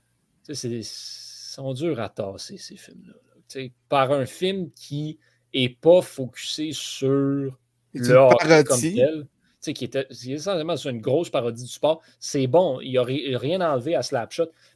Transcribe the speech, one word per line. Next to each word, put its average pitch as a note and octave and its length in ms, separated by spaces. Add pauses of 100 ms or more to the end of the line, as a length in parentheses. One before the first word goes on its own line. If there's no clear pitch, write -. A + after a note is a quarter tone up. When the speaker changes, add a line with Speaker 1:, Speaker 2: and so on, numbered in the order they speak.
(440)
Speaker 1:
sais, D3+ 120
c'est, B2+ 140
ils A#2 140
sont - 920
durs C#3 260
à G#2+ 100
tasser, G2 480
ces - 200
films-là, - 360
là. - 200 (140)
Tu - 180
sais, B2+ 60 (160)
par C3+ 240
un C#3 140
film F#3 460
qui D3+ 480 (340)
est B2+ 260
pas F3 220
focusé - 720
sur C#3 840 (380)
Speaker 2:
C'est C3+ 60
Speaker 1:
le A#2+ 100
Speaker 2:
une B2 60
Speaker 1:
hockey B2+ 320 (160)
comme - 40
Speaker 2:
parodie. C#3+ 280
Speaker 1:
tel. D3+ 260
Tu C#3 60 (320)
sais, - 140
qui - 120
était, C3+ 240
c'est B2 220
essentiellement D#3+ 460
sur C#3+ 120
une A#2 120
grosse C#3+ 280
parodie A#2+ 360
du A#2 60
sport. - 300 (180)
C'est C3+ 280
bon, D3 340
il C3 120
y B2 40
a B2 60
ri-, C3 320
rien D3+ 260
à E3 120
enlever C3+ 220
à C3+ 60
Slapshot. B2+ 480 (260)